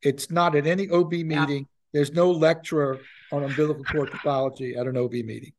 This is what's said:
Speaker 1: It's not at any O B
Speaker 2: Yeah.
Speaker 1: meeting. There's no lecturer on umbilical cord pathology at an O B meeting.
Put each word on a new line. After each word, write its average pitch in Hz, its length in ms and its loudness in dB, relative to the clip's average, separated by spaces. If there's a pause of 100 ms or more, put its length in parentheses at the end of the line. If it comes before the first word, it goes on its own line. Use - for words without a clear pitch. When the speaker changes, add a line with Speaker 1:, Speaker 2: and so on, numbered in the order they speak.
Speaker 1:
It's 139 280 0
not 170 260 2
at 147 120 2
any 185 220 0
O 175 160 4
B 170 140 -2
Speaker 2:
Yeah. 160 200 -2
Speaker 1:
meeting. 143 280 -2 (260)
There's 143 180 2
no 175 200 4
lecturer 156 680 2 (320)
on 143 120 -2
umbilical 139 420 -2
cord 143 260 -2
pathology 135 640 -2
at 123 120 -4
an 127 100 -2
O 123 100 2
B 120 160 -4
meeting. 110 360 -12